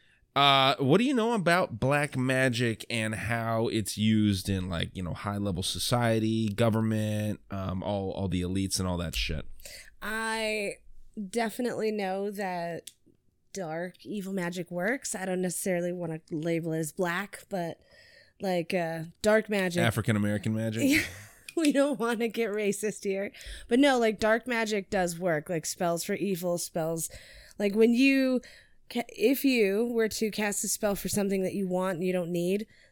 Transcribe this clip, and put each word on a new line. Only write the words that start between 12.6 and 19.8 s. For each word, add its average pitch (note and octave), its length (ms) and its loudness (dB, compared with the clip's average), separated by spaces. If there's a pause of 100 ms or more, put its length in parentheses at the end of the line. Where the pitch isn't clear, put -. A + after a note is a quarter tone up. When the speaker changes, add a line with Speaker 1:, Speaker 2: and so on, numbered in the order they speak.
Speaker 2:
dark, F3 400 -6 (100)
evil F#3+ 300 -6
magic F3+ 360 -4
works. G3 460 -2
I F#3 80 -6
don't F#3 180 -2
necessarily F3 520 0
wanna E3 260 -6 (100)
label E3 440 0
it D#3+ 60 0
as D#3 120 -2
black, F3+ 560 -2
but, F3 320 -4 (640)
like, F3+ 320 0
uh, E3 300 -2 (180)
dark G#3+ 280 4
magic. F#3 320 2